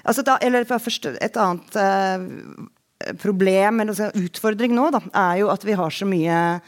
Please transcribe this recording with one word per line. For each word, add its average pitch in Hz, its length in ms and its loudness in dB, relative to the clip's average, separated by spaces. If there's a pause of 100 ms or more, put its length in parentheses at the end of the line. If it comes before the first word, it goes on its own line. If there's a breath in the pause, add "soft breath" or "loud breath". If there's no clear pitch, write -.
altså 240 200 0
da, 262 160 4
eller 247 240 2
for 240 140 -2
først 220 420 -6
et 220 160 -4
annet, 185 400 -2
eh, - 1400 -4
problem, 196 680 2
eller 214 120 -2
altså 202 220 -4
utfordring 214 560 -2
nå 254 220 2
da, 254 80 2 (120)
er 185 280 2
jo 208 100 2
at 185 120 -2
vi 214 100 -2
har 180 180 0
så - 160 -6
mye 170 600 2